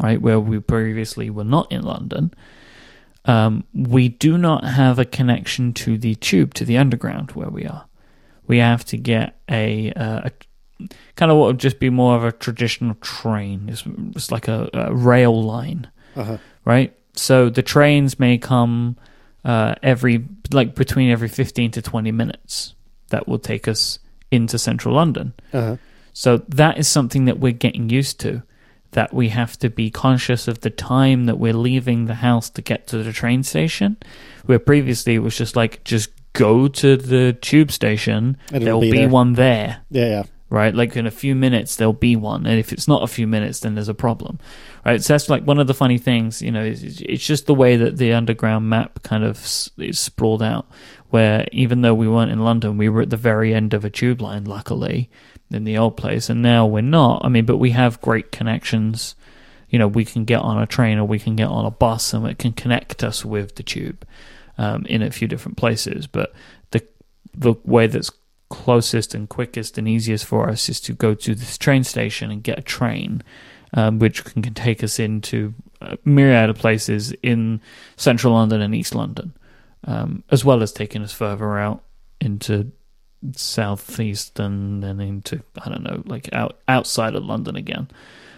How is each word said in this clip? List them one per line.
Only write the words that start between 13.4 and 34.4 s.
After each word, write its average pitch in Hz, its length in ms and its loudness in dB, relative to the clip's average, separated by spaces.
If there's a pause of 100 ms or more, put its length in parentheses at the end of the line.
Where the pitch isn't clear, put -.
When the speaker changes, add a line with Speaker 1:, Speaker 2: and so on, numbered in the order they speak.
Speaker 1:
It's, 113 140 -10 (320)
it's - 160 -10
like 120 160 -4
a, 113 260 -4
a 117 220 -4
rail 120 480 4
line, 123 480 -6 (240)
Speaker 2:
Uh-huh. 110 240 -8 (260)
Speaker 1:
right? 123 320 2 (180)
So 127 360 4
the 127 120 0
trains 147 580 4
may 123 180 4
come, 120 580 0 (480)
uh, 113 380 0
every, 123 420 2 (280)
like, 131 240 2
between 131 340 2
every 113 180 0
fifteen 120 440 -2
to 117 100 -8
twenty 110 300 -4
minutes. - 600 -6 (340)
That - 180 -4
will 120 140 -4
take 113 260 -8
us - 320 -4 (320)
into 117 280 2
central 120 360 -2
London. 147 400 0 (180)
Speaker 2:
Uh-huh. 120 240 -2 (360)
Speaker 1:
So - 260 2 (100)
that 151 300 4
is 147 80 0
something 131 380 2
that - 160 2
we're 127 120 2
getting 117 380 -2
used 135 300 -2
to, 117 240 -6 (480)
that - 200 0
we 120 160 0
have 117 300 -4
to 127 100 0
be 113 220 -4
conscious 127 580 0
of 113 140 -4
the 110 80 -4
time 127 560 2
that 113 120 0
we're 113 140 0
leaving 120 540 0
the 113 80 -4
house 117 340 0
to - 140 -10
get - 240 -6
to 110 160 -4
the 110 100 -8
train 123 300 0
station, 160 560 -2 (480)